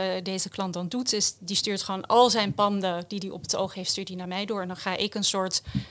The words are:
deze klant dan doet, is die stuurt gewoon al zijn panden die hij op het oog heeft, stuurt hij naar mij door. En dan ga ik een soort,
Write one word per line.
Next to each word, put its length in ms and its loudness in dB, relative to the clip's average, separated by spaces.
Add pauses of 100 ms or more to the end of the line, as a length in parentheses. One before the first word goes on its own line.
(220)
deze 260 -2
klant 260 -4
dan 140 -2
doet, 240 0
is 260 2
die 180 -4
stuurt 260 0
gewoon 240 -4
al 240 8
zijn 240 2
panden 540 0
die 100 -6
hij 120 -6
op 120 -10
het 140 -2
oog 180 -2
heeft, 160 -4
stuurt 180 -2
hij 80 -8
naar 120 -8
mij 160 -4
door. 180 -2
En 60 -4
dan 80 -6
ga 200 -2
ik 180 -2
een 100 0
soort, 380 2 (280)